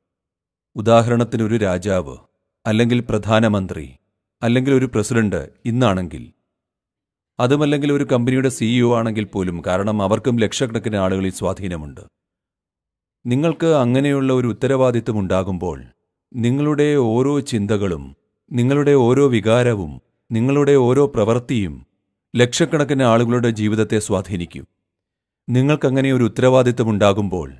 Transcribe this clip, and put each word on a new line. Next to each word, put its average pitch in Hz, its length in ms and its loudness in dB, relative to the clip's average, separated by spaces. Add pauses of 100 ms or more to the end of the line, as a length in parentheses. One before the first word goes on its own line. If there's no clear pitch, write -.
(760)
ഉദാഹരണത്തിന് 117 680 2
ഒരു 107 120 0
രാജാവ്, 92 640 -2 (480)
അല്ലെങ്കിൽ 117 340 2 (100)
പ്രധാനമന്ത്രി, 101 840 -2 (500)
അല്ലെങ്കിൽ 127 300 0
ഒരു 131 120 2
പ്രസിഡന്റ് 107 640 -2 (160)
ഇന്നാണെങ്കിൽ, 92 680 -2 (1040)
അതുമല്ലെങ്കിൽ 143 540 0
ഒരു 143 100 0
കമ്പനിയുടെ 131 460 0
സി 127 160 -6
ഇ 123 160 2
ഒ 120 160 2
ആണെങ്കിൽ 110 260 -2
പോലും, 90 440 -6
കാരണം 101 340 0
അവർക്കും 110 380 0
ലക്ഷക്കണക്കിന് 110 560 -2
ആളുകളിൽ 95 360 0
സ്വാധീനമുണ്ട്. 87 680 -8 (1200)
നിങ്ങൾക്ക് 151 400 -2
അങ്ങനെയുള്ള 135 680 2
ഒരു 127 140 0
ഉത്തരവാദിത്വം 123 720 0
ഉണ്ടാകുമ്പോൾ 90 640 -4 (520)
നിങ്ങളുടെ 143 600 0
ഓരോ 131 440 0
ചിന്തകളും, 101 760 -4 (360)
നിങ്ങളുടെ 139 400 2
ഓരോ 131 360 4
വികാരവും, 110 760 0 (300)
നിങ്ങളുടെ 139 400 2
ഓരോ 135 340 4
പ്രവൃത്തിയും 113 800 -2 (500)
ലക്ഷക്കണക്കിന് 143 680 0
ആളുകളുടെ 120 460 2
ജീവിതത്തെ 107 500 0
സ്വാധീനിക്കും. 92 680 -6 (840)
നിങ്ങൾക്കങ്ങനെ 135 640 2
ഒരു 127 100 2
ഉത്തരവാദിത്വം 123 680 2
ഉണ്ടാകുമ്പോൾ 95 720 0